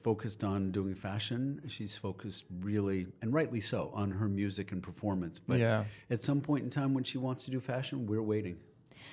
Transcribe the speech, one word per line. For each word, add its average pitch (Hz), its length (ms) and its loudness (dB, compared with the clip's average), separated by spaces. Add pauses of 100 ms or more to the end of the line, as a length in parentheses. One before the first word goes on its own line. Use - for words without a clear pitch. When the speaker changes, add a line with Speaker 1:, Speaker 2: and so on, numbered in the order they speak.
Speaker 1:
focused 110 400 2
on 98 280 2
doing 95 220 0
fashion. 117 760 -2
She's 104 300 -6
focused 98 460 -6 (180)
really, 98 460 2 (160)
and 113 100 0
rightly 123 280 2
so, 92 340 0
on 101 160 0
her 101 180 2
music 98 420 0
and 90 120 -4
performance. 92 560 -2
But 131 200 2
Speaker 2:
Yeah. 110 260 4 (260)
Speaker 1:
at 120 100 0
some 143 180 4
point 135 260 0
in 127 40 -4
time 139 240 0
when 131 100 2
she - 140 -4
wants 127 280 -2
to 127 60 -8
do 131 80 0
fashion, 127 460 -2
we're 107 160 2
waiting. 104 360 2 (560)